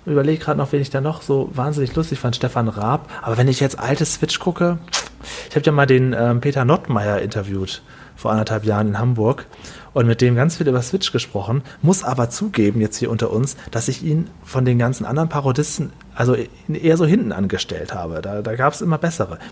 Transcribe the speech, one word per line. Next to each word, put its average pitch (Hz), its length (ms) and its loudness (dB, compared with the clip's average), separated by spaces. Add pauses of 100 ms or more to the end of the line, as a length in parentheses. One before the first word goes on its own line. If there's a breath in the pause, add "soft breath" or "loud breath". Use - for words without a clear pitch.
ich - 80 -4
überleg 147 280 2
grad 147 180 -2
noch, 139 140 -2
wen 143 100 2
ich 139 80 -6
da 135 100 -2
noch 156 220 -4
so 139 320 0
wahnsinnig 135 400 -2
lustig 160 240 -2
fand, 120 180 -2
Stefan 123 320 0
Raab. 110 400 -2 (140 loud breath)
Aber 113 160 -2
wenn 131 100 6
ich 131 120 2
jetzt 139 180 0
alte 139 260 0
Switch - 340 -2
gucke, 175 400 0 (720 loud breath)
ich - 80 -6
hab 147 80 0
ja 156 80 4
mal 143 140 4
den, 127 320 4
ähm, 120 220 2
Peter 135 240 0
Nottmeier 104 560 2
interviewt 98 640 -4 (340 loud breath)
vor 110 160 -4
anderthalb 110 320 0
Jahren 107 240 2
in 104 100 -2
Hamburg 120 460 2 (480 loud breath)
und 120 140 4
mit 117 160 2
dem 123 120 6
ganz 143 220 2
viel 156 100 -2
über 127 160 4
Switch - 300 -4
gesprochen, 113 500 -2 (200 loud breath)
muss 185 200 4
aber 123 280 0
zugeben, 113 500 0
jetzt 107 160 0
hier - 140 -2
unter 113 200 -2
uns, 123 260 -2 (140 loud breath)
dass - 180 -2
ich - 140 -4
ihn 165 260 0 (140)
von 127 220 -2
den 123 140 4
ganzen 123 260 0
anderen 160 240 0
Parodisten, 139 640 0 (220)
also 123 200 2
ihn 117 400 -4
eher 160 220 4
so 180 80 4
hinten 247 260 4
angestellt - 640 -4
habe. 82 280 -6
Da, 104 180 -6
da 110 160 -4
gab's 131 240 2
immer 165 180 2
bessere. 165 400 -2 (140 loud breath)